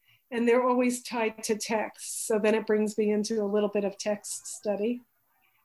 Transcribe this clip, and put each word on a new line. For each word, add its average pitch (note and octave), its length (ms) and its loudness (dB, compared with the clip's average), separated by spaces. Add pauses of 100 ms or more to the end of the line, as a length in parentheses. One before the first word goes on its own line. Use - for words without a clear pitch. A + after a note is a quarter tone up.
(300)
And A#3+ 160 -2
they're B3 220 6
always B3 340 2
tied A3 420 -4
to A3 120 0
text. - 720 -4
So G#3+ 120 2
then G#3+ 160 4
it G#3+ 120 -2
brings G#3+ 300 2
me G#3 140 2
into G#3+ 300 0
a G3+ 60 2
little G#3 220 2
bit G#3 160 0
of F#3+ 120 -4
text - 500 -6
study. G#3+ 540 -4 (640)